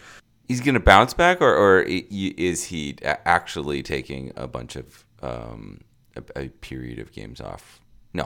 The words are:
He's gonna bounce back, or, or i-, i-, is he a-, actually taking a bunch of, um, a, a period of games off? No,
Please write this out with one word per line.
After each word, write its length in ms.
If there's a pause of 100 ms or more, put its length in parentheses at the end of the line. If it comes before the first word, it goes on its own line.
(480)
He's 120
gonna 200
bounce 320
back, 300
or, 120
or 320
i-, 240
i-, 280
is 260
he 380
a-, 260
actually 540
taking 540
a 120
bunch 280
of, 280 (180)
um, 580 (360)
a, 60 (220)
a 40
period 500
of 140
games 280
off? 400 (320)
No, 140